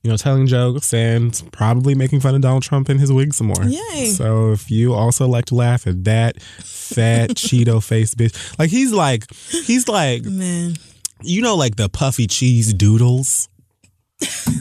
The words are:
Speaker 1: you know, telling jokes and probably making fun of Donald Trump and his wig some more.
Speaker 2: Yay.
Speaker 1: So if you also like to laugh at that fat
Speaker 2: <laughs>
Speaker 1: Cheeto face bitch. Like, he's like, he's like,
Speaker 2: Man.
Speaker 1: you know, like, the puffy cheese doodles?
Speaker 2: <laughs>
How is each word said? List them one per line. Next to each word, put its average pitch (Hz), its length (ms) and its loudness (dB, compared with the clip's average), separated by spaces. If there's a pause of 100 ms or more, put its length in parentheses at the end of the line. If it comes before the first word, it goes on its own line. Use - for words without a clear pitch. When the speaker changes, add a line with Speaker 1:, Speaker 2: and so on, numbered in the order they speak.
Speaker 1:
you 113 80 0
know, 107 60 0
telling 135 280 2
jokes 123 480 0
and 117 480 0 (100)
probably 127 440 0
making 131 240 0
fun 135 160 2
of 139 60 4
Donald 131 200 2
Trump 135 280 -2
and 135 100 2
his 139 120 2
wig 139 220 2
some 113 140 -2
more. 92 160 -2
Speaker 2:
Yay. 294 520 -2
Speaker 1:
So 110 360 2
if 104 180 -4
you 117 240 2
also 120 340 0
like 120 180 0
to 120 100 -4
laugh 120 320 0
at 92 160 -2
that 113 380 0
fat - 880 -2
Speaker 2:
<laughs> 240 60 -4
Speaker 1:
Cheeto 117 480 2
face 110 300 0
bitch. - 460 -4
Like, 160 100 2
he's 247 240 0
like, 139 300 0 (420)
he's 240 220 0
like, 139 380 0
Speaker 2:
Man. 175 500 -4 (480)
Speaker 1:
you 180 180 -2
know, 233 140 0
like, 127 200 0
the 101 140 0
puffy 127 380 -2
cheese 117 460 2
doodles? 120 760 2 (720)
Speaker 2:
<laughs> - 80 -6 (320)